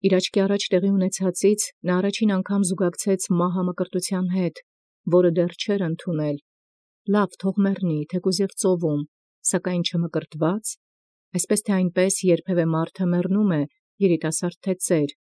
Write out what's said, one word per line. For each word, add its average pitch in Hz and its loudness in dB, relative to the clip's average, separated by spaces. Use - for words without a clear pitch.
Իր 190 4
աչքի 185 0
առաջ 202 0
տեղի 185 2
ունեցածից 190 0
նա 180 0
առաջին 202 2
անգամ 196 0
զուգակցեց 190 0
մահը 180 2
մկրտության 180 -4
հետ, 180 -2
որը 175 4
դեռ 175 0
չէր 202 -4
ընդունել։ 156 -4
Լավ, 196 0
թող 190 -2
մեռնի, 190 0
թեկուզ 180 -2
և 196 -2
ծովում, 165 0
սակայն 180 -2
չմկրտված, 165 -4
այսպես 208 0
թե 202 2
այնպես 185 2
երբևէ 175 2
մարդը 165 -2
մեռնում 185 2
է, 151 0
երիտասարդ 170 0
թե 190 -2
ծեր 151 0